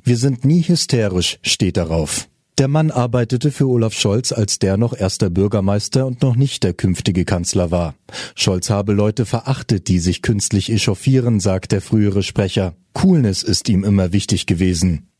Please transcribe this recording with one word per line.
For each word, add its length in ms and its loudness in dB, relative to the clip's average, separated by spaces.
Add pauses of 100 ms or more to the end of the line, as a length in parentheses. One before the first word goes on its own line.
wir 140 2
sind 260 0
nie 200 4
hysterisch“, 800 0
steht 340 0
darauf. 540 -2 (260)
Der 120 2
Mann 220 2
arbeitete 600 0
für 180 0
Olaf 240 2
Scholz, 400 -2
als 260 -2
der 200 2
noch 200 0
erster 300 0
Bürgermeister 760 0
und 160 -4
noch 140 2
nicht 280 0
der 80 0
künftige 540 0
Kanzler 440 -2
war. 260 -2 (380)
Scholz 360 -2
habe 240 0
Leute 320 0
verachtet, 640 -2
die 100 2
sich 240 -2
künstlich 500 -2
echauffieren, 680 2
sagt 320 -2
der 120 0
frühere 400 2
Sprecher. 500 -2 (220)
Coolness 480 2
ist 260 -2
ihm 160 2
immer 300 2
wichtig 320 0
gewesen. 720 0